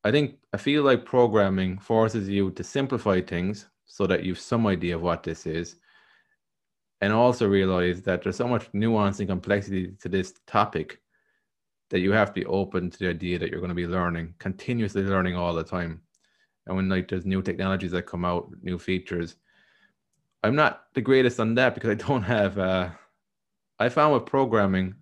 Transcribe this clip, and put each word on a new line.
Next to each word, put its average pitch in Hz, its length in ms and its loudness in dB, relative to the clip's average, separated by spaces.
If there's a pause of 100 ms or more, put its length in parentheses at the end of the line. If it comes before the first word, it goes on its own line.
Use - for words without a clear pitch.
I 104 80 2
think, 143 260 0 (180)
I - 20 -4
feel 143 260 0
like 131 220 4
programming 98 760 2
forces 110 500 0
you 98 240 0
to - 120 -10
simplify 127 560 0
things 90 460 -6 (180)
so - 220 -2
that 87 180 0
you've 90 140 -4
some 117 280 0
idea 87 280 0
of 82 80 -4
what 85 200 -2
this 82 240 -8
is, 82 300 -6 (1300)
and 101 100 2
also 120 340 4
realize 92 560 2
that 90 200 0
there's 95 140 -4
so 120 120 -2
much 120 240 -2
nuance 104 460 2
and 98 100 -4
complexity 95 720 -2
to - 80 -10
this 92 260 -2 (120)
topic - 560 -2 (880)
that 95 100 2
you 95 120 2
have 104 160 4
to - 120 -6
be - 60 -6
open 92 420 -2
to - 100 -12
the 92 100 -2
idea 87 300 -4
that 85 120 -4
you're 85 100 -6
gonna 90 140 -6
be 87 120 -2
learning, 85 520 -2
continuously 98 640 -4
learning 92 340 0
all 87 160 -2
the 82 120 -4
time. 85 360 -6 (680)
And 92 100 -6
when, 95 120 0
like, 92 200 0
there's 92 180 -4
new 95 160 0
technologies 95 480 -2
that 87 160 -4
come 87 180 -6
out, 87 240 -2 (140)
new 90 160 -6
features, 87 580 -6 (1080)
I'm 110 120 2
not - 300 2 (100)
the 127 80 -2
greatest 127 360 4
on 110 180 0
that 127 180 4
because 113 160 -4
I 104 40 2
don't 123 280 -2
have, 98 340 0
uh, 92 320 0 (920)
I 117 120 0
found 151 240 4
with 117 100 0
programming, 101 760 2